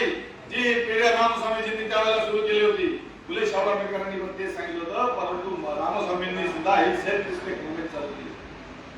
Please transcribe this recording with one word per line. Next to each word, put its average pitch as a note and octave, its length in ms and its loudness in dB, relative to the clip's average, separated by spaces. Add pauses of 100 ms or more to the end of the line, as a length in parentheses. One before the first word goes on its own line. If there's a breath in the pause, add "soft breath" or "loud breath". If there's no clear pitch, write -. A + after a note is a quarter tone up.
(500)
जी A#3+ 240 2
पेढे A3+ 360 4
रामस्वामीजींनी A3 800 2
त्यावेळेला A3 360 2
सुरू G#3 220 2
केली G#3 180 4
होती, F#3+ 240 4 (380)
फुले G3+ 200 0
शाहू G3+ 240 2
आंबेडकरांनी G3 500 -2
पण - 180 -6
तेच F#3+ 180 -4
सांगितलं E3+ 280 -6
होतं, B3 300 0
परंतु F3+ 420 -4 (220)
रामस्वामींनी F3+ 680 -2
सुद्धा E3+ 260 2
ही - 220 6
सेल्फ G3+ 320 0
रिस्पेक्ट F3+ 340 -6
मुवमेंट D#3+ 300 -6
चालू - 140 -6
केली. - 280 -10 (640)